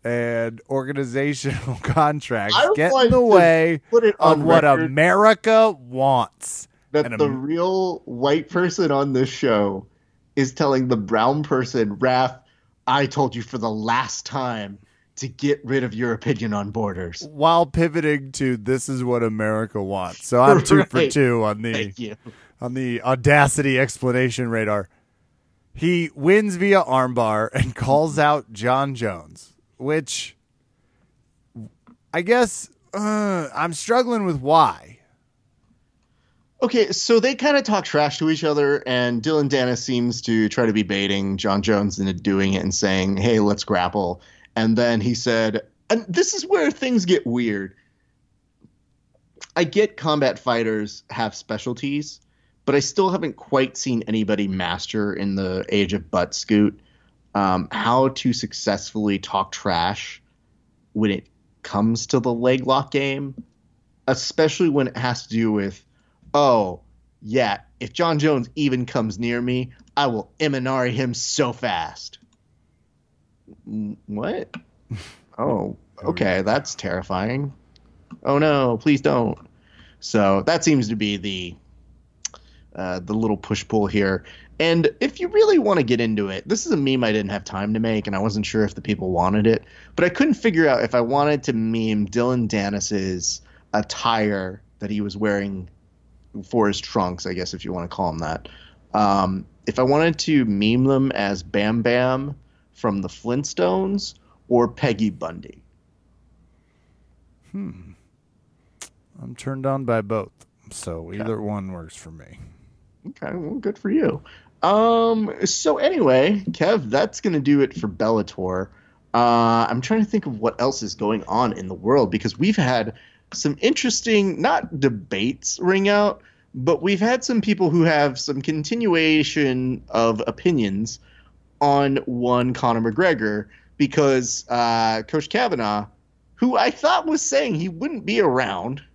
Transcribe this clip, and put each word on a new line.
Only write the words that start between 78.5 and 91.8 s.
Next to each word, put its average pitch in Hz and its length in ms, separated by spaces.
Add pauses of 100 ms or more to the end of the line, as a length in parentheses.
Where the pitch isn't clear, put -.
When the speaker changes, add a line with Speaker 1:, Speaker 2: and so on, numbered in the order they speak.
Speaker 2:
please 139 240
don't." 131 360 (600)
So 98 480
that 165 160
seems 131 260
to 113 60
be 104 220
the, 92 380 (1200)
uh, 92 260
the 92 120
little 110 240
push-pull 104 480
here. 95 380 (360)
And 165 300 (100)
if 277 200
you 359 80
really 415 320
wanna 202 240
get 117 180
into 107 280
it, 95 200
this 214 160
is 330 60
a 196 60
meme 135 260
I 110 80
didn't 104 180
have 98 140
time 101 320
to 110 40
make, 110 280
and 101 80
I 95 40
wasn't 104 280
sure 110 160
if 101 100
the - 80
people 92 300
wanted 95 340
it, 113 180 (320)
but 156 100
I 180 40
couldn't 269 240
figure 165 340
out 120 160
if 120 120
I 120 60
wanted 143 420
to 139 100
meme 110 540